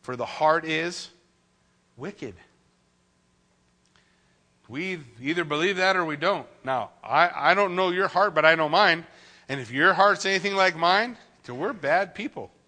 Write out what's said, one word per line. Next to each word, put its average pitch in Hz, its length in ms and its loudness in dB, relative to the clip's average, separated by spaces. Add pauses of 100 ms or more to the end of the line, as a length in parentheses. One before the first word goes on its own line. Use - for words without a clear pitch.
For 127 140 -10
the 120 100 -6
heart 156 400 0
is 160 440 -6 (880)
wicked. 131 380 -14 (2250)
We 165 320 -8 (200)
either 165 240 -2
believe 160 340 -2
that 185 180 2
or 175 100 0
we 151 100 -4
don't. 160 320 -2 (160)
Now, 127 280 -4 (120)
I, 151 480 2
I - 20 6
don't 190 220 0
know 185 140 0
your 185 180 -2
heart, 185 260 0
but 156 120 4
I 160 100 8
know 160 140 -2
mine. 170 360 2 (440)
And 139 100 -6
if 113 100 -10
your 156 240 2
heart's 196 320 2
anything 196 300 -2
like 185 220 2
mine, 202 400 0 (260)
then 123 140 -12
we're 208 160 -6
bad 175 420 -2
people. 131 360 -12 (160)